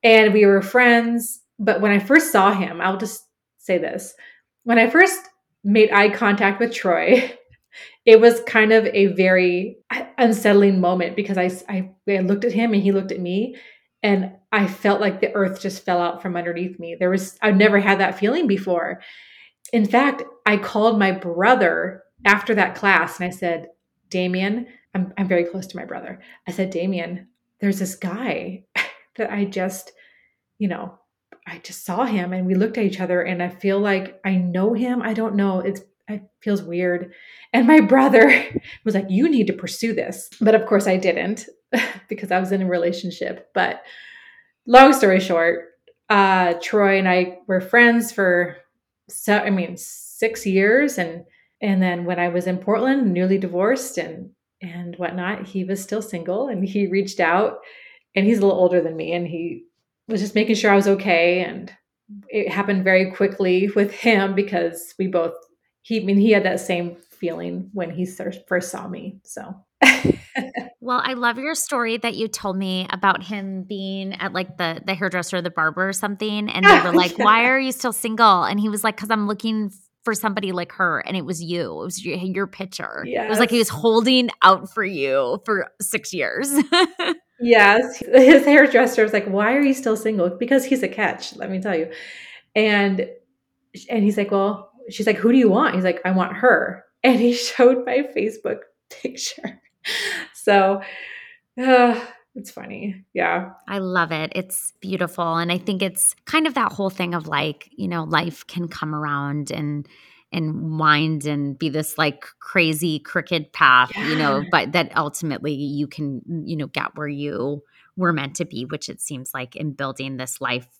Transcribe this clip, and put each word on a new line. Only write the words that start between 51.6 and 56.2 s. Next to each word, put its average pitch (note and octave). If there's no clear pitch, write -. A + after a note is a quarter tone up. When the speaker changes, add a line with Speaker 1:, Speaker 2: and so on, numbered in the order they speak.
Speaker 1:
and G3
then F3
when F3
I F3
was F3
in F#3
Portland, A3+
newly F#3
divorced F#3+
and, E3+
and F3
whatnot, F3+
he F#3+
was F#3+
still G#3+
single F#3